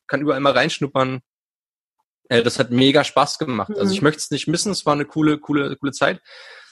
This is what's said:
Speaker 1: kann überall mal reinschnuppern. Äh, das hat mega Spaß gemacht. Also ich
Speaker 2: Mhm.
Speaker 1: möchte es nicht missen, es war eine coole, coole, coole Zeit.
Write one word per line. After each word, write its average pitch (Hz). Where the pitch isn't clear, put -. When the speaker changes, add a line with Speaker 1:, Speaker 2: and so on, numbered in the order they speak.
Speaker 1:
kann 139
überall 147
mal 143
reinschnuppern. 131
Äh, 117
das 120
hat 123
mega 135
Spaß -
gemacht. 123
Also 202
ich 196
Speaker 2:
Mhm. 233
Speaker 1:
möchte 165
es -
nicht 143
missen, 170
es -
war 151
eine 147
coole, 151
coole, 143
coole 139
Zeit. 160